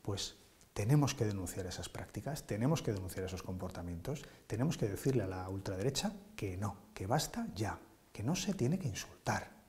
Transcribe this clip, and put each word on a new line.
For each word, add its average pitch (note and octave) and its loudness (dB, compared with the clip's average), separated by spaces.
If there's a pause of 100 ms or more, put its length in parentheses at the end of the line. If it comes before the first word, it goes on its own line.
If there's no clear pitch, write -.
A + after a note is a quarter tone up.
Pues - -4 (360)
tenemos C3 6
que - 2
denunciar G2 -2
esas F2+ -6
prácticas, - -6
tenemos B2+ 4
que A2+ 2
denunciar F#2 -2
esos F#2 -4
comportamientos, F#2 -4 (240)
tenemos B2 0
que - 2
decirle A2 2
a F#2 0
la F#2 -4
ultraderecha G2+ 0 (220)
que F#2 -2
no, G2 -2 (180)
que - -4
basta D#3 2
ya, G2 -2 (320)
que - -6
no C#3+ 4
se F#3 0
tiene D3 4
que D3+ -2
insultar - -2 (180)